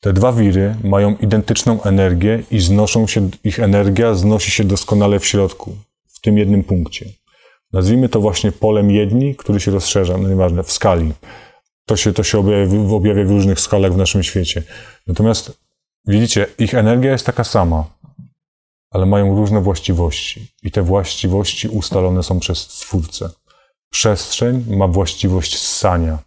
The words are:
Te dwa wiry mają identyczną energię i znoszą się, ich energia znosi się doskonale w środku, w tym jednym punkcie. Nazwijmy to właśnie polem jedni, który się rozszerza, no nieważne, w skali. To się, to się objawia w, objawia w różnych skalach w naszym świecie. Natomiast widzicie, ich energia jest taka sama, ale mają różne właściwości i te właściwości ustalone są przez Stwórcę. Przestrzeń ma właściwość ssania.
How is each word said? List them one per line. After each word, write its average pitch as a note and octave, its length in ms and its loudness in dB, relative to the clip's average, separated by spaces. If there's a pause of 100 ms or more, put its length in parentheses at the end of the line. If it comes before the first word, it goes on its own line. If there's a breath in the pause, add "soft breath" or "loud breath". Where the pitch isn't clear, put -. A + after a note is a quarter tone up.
Te G2 120 0
dwa A2+ 200 4
wiry G2+ 420 2 (100)
mają G2+ 320 2
identyczną G#2+ 680 0
energię G2 680 2
i A2 100 0
znoszą G2+ 460 2
się, G2 220 0 (160)
ich G#2 160 -2
energia G2+ 540 2
znosi G2+ 360 2
się - 140 0
doskonale G2+ 560 2
w - 60 -6
środku, G2 500 -2 (380)
w - 60 -20
tym G#2 180 2
jednym G2+ 260 2
punkcie. F2 420 -4 (680 soft breath)
Nazwijmy G#2+ 360 2
to A2 120 0
właśnie G2+ 320 0
polem G#2+ 380 2
jedni, A2 440 0
który G2+ 260 -2
się G2 100 -2
rozszerza, F#2 480 0
no G2 100 0
nieważne, F2+ 340 0
w - 100 -6
skali. E2+ 400 0 (760 loud breath)
To A2 100 0
się, G2+ 160 0
to F2 100 -2
się G#2 160 0
objawia G2+ 280 2
w, G2+ 280 2
objawia G#2 300 2
w F#2 60 2
różnych G2 300 2
skalach G2 320 2
w F2 40 0
naszym F#2+ 260 0
świecie. E2+ 400 -4 (440 loud breath)
Natomiast G#2+ 520 -2 (480)
widzicie, G#2 400 2 (120)
ich A2+ 160 0
energia B2 380 2
jest B2 140 -4
taka A#2+ 180 -2
sama, E2 400 0 (1040)
ale F#2+ 160 0
mają G2 300 2
różne G#2 240 2
właściwości F2+ 920 -4 (100)
i G2 80 -6
te G#2 120 -2
właściwości F#2+ 840 -2
ustalone F#2 540 -2
są F2+ 180 -2
przez - 180 -4
Stwórcę. - 720 -8 (600 soft breath)
Przestrzeń A#2+ 760 -2 (120)
ma F#2+ 120 2
właściwość F#2 680 -2
ssania. E2 680 -2